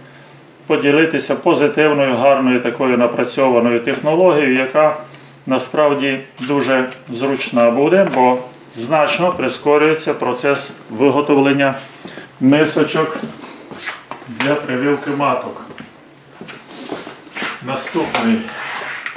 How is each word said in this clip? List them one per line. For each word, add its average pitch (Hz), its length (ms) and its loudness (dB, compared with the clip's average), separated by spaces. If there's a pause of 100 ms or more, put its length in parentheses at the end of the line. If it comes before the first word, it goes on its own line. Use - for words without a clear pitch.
(680)
поділитися 147 680 2
позитивною, 147 800 2
гарною 127 460 4
такою 123 360 0
напрацьованою 120 800 2
технологією, 147 760 2
яка 143 420 2 (480)
насправді 135 720 0 (200)
дуже 127 500 0 (200)
зручна 127 640 0
буде, 160 440 4
бо 127 220 4 (360)
значно 151 580 0
прискорюється 147 840 0
процес 127 600 -2 (160)
виготовлення 139 840 2 (640)
мисочок 151 760 2 (1120)
для 131 280 -2
прививки 143 540 -2
маток. 139 520 -4 (2000)
Наступний 127 720 -2 (800)